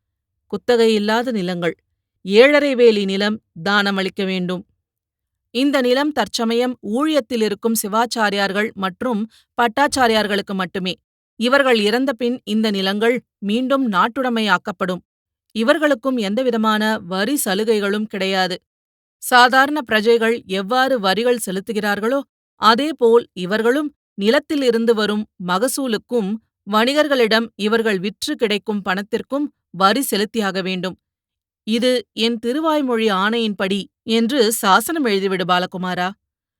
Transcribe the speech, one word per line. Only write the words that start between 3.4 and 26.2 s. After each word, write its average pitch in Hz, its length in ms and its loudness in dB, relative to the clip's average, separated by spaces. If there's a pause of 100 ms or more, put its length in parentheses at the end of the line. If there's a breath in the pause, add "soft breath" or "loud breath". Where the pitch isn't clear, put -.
தானமளிக்க 196 600 0
வேண்டும். 185 420 -4 (840)
இந்த 269 300 0
நிலம் 262 320 0
தற்சமயம் 233 680 -2
ஊழியத்தில் 262 600 -2
இருக்கும் 214 320 -2
சிவாச்சாரியார்கள் 208 1000 -2
மற்றும் 208 580 -4 (320 soft breath)
பட்டாச்சாரியார்களுக்கு 220 920 0
மட்டுமே. 185 400 -4 (420)
இவர்கள் 254 420 2
இறந்த 233 340 0
பின் 247 320 -4
இந்த 214 260 0
நிலங்கள் 208 520 0 (160)
மீண்டும் 247 540 0
நாட்டுடைமையாக்கப்படும். 208 1080 -2 (500)
இவர்களுக்கும் 269 640 0
எந்தவிதமான 220 800 0
வரி 202 380 -2
சலுகைகளும் 214 720 0
கிடையாது. 190 560 -2 (560)
சாதாரண 262 640 4
பிரஜைகள் 226 640 2
எவ்வாறு 233 540 0
வரிகள் 220 460 0
செலுத்துகிறார்களோ, 208 760 -4 (340)
அதேபோல் 240 800 4
இவர்களும் 220 640 -2 (200)
நிலத்தில் 277 480 0
இருந்து 233 320 2
வரும் 208 320 -2 (200)
மகசூலுக்கும், 220 880 -2 (360)